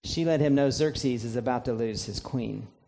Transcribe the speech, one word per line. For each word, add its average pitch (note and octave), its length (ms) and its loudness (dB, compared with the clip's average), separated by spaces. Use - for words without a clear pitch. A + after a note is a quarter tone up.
she E3 200 -2
let D#3+ 140 4
him C#3+ 160 6
know C#3 160 4
Xerxes C3 540 0
is A#2 100 -6
about B2 300 -2
to B2 80 -2
lose A2 320 -2
his G#2 160 -6
queen. A2 480 -6